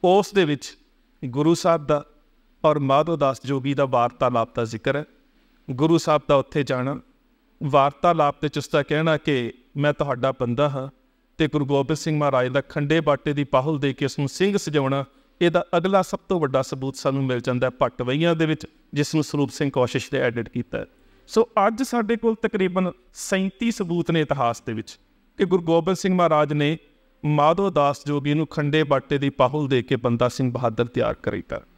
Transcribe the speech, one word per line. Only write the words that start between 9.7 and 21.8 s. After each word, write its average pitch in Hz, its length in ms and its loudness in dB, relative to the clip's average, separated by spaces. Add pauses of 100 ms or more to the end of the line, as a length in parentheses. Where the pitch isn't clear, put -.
"ਮੈਂ 143 160 2
ਤੁਹਾਡਾ 135 380 -2
ਬੰਦਾ 131 380 0
ਹਾਂ" 135 180 -6 (500)
ਤੇ 156 100 2
ਗੁਰੂ 143 180 0
ਗੋਬਿੰਦ 139 320 0
ਸਿੰਘ 151 220 -2
ਮਹਾਰਾਜ 135 280 2
ਦਾ 131 140 0
ਖੰਡੇ 151 400 0
ਬਾਟੇ 147 320 0
ਦੀ 143 100 -2
ਪਾਹੁਲ 139 360 0
ਦੇ 139 140 0
ਕੇ 139 120 -4
ਉਸ - 140 -4
ਨੂੰ 139 100 -2
ਸਿੰਘ 202 280 0
ਸਜਾਉਣਾ, 139 480 -2 (360)
ਇਹਦਾ 170 240 2 (120)
ਅਗਲਾ 190 240 2
ਸਭ - 180 -4 (100)
ਤੋਂ 185 100 2
ਵੱਡਾ 135 220 2
ਸਬੂਤ 135 340 -6
ਸਾਨੂੰ 139 280 -2
ਮਿਲ 127 160 -2
ਜਾਂਦਾ 123 280 -2
ਹੈ 123 40 -2
ਭੱਟ 127 300 -2
ਵਹੀਆਂ 151 340 2
ਦੇ 160 100 0
ਵਿੱਚ, 156 220 -4 (260)
ਜਿਸ 143 220 -2
ਨੂੰ 156 80 2
ਸਰੂਪ 143 260 -2
ਸਿੰਘ 143 220 -4
ਕੌਸ਼ਿਸ਼ 127 420 -2
ਨੇ 131 60 -2
ਐਡਿਟ 120 300 -2
ਕੀਤਾ 117 280 -8
ਹੈ। 104 80 -8 (420)
ਸੋ - 220 0 (180)
ਅੱਜ 233 160 -2